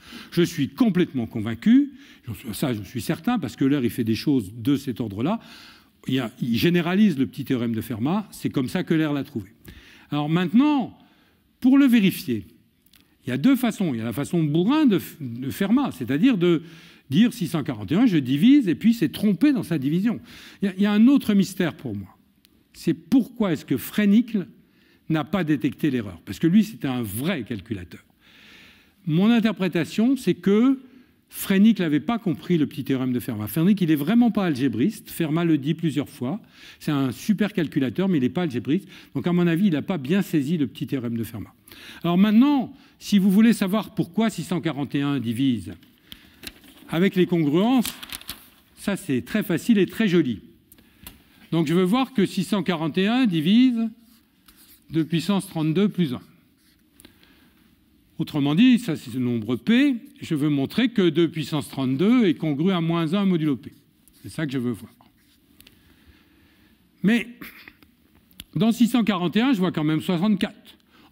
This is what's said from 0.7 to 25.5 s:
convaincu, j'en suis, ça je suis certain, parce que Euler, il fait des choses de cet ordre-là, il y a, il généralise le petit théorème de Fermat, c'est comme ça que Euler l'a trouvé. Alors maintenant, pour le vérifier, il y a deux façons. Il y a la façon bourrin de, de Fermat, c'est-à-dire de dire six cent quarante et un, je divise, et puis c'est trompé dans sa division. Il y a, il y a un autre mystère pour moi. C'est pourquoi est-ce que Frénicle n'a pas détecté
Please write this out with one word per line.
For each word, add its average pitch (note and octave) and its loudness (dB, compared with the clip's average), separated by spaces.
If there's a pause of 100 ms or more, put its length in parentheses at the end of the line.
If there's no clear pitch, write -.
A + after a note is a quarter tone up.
convaincu, G#3+ 2 (340)
j'en A2 -10
suis, - -14
ça C3+ -4
je G#2+ -6
suis A2+ -10
certain, A#3+ -2
parce - -6
que C#3+ 0
Euler, C#3 2
il A#2+ 0
fait B2 -4
des A2 0
choses A2 -2
de A#2+ 0
cet B2 -8
ordre-là, A#2 -4 (680)
il B2+ -2
y B2+ 0
a, A#2 -4 (100)
il A#2 -2
généralise F3 2
le C3 0
petit - -10
théorème A#2 -2
de A#2 -4
Fermat, C3 -4
c'est - -8
comme C3 -4
ça F3+ -4
que - -2
Euler D#3 2
l'a C#3 -4
trouvé. G2+ -10 (600)
Alors D3 -4
maintenant, G#3+ 2 (640)
pour C4 6
le C#4 8
vérifier, F#3+ 2 (800)
il - -6
y B2 -4
a C3 -2
deux B3 4
façons. G3+ -2
Il A2+ -4
y A2 -6
a A2 -4
la A#2 -4
façon C#3+ -2
bourrin F3+ 2
de, G3 4 (200)
de B2+ -10
Fermat, G3 0
c'est-à-dire D3+ 0
de E3+ 2 (480)
dire G3+ 4
six F3 -6
cent D3 -4
quarante B2 -8
et D3+ 2
un, A#3 4
je F3+ 2
divise, E3+ 4
et D3+ 0
puis A3+ 2
c'est E3 -2
trompé G#3+ 2
dans A#3 -2
sa D#3+ -4
division. D#3+ -2 (420)
Il F#3+ 0
y - 0
a, F3+ -4
il F#3+ -4
y - 4
a G#3 2
un G#3+ 6
autre C4+ 4
mystère F#3 0
pour A2+ -10
moi. G2 -12 (560)
C'est - -2
pourquoi - 0
est-ce D3 -4
que C3+ 0
Frénicle G#3 0 (640)
n'a D#3 -2
pas F#3+ -2
détecté D3 -2